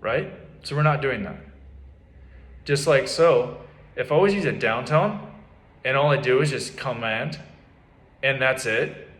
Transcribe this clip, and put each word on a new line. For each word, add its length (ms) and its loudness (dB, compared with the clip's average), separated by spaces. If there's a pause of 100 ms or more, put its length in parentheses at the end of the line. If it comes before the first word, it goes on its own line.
Right? 320 -4 (300)
So 140 -8
we're 60 0
not 180 2
doing 240 -2
that. 120 -10 (1300)
Just 220 0
like 220 4
so, 500 2 (360)
if 160 -6
I 40 0
always 200 4
use 100 -2
a 80 0
down 320 -2
tone, 480 0 (520)
and 120 0
all 140 4
I 60 4
do 260 2
is 80 2
just 260 -8
command, 640 -6 (840)
and 200 0
that's 240 0
it 420 -4 (120)